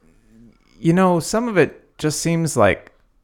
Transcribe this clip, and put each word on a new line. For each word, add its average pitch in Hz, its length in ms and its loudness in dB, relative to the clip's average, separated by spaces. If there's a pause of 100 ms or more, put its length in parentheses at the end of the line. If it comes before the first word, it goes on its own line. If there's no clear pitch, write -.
(800)
you 139 140 0
know, 180 280 2
some 226 280 -4
of 214 80 -2
it - 420 -2
just 151 220 -4
seems, 165 360 -2
like, 101 360 0 (320)